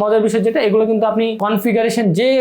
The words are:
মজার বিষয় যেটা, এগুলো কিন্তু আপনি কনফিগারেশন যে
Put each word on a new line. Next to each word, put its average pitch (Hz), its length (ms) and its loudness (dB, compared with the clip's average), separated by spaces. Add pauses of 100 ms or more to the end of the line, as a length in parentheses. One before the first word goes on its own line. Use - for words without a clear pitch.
মজার 214 240 2
বিষয় 220 220 0
যেটা, 247 200 0
এগুলো 214 240 2
কিন্তু 220 200 0
আপনি 220 140 0 (200)
কনফিগারেশন 226 600 0 (140)
যে 247 80 2 (140)